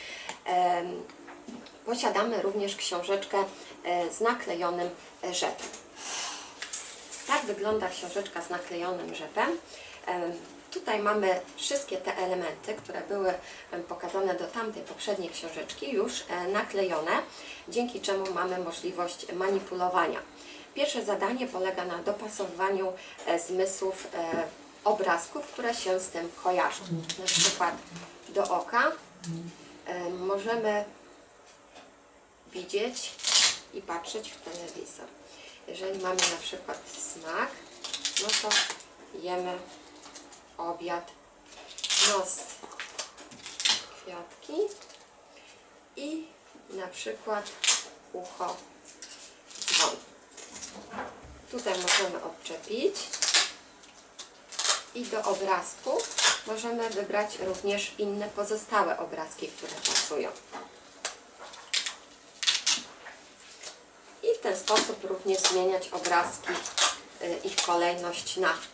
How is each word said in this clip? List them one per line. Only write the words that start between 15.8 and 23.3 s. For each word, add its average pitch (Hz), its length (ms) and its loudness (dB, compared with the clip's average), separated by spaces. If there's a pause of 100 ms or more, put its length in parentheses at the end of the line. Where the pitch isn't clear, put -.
już, 226 380 2
e, 349 180 0
naklejone, 180 640 2 (560)
dzięki 240 340 0
czemu 190 320 0
mamy 185 260 0
możliwość 175 720 -4
manipulowania. 180 880 2 (560)
Pierwsze 269 300 2
zadanie 208 420 2
polega 185 380 0
na 170 120 -2
dopasowywaniu, 190 960 0 (320)
e, 170 140 4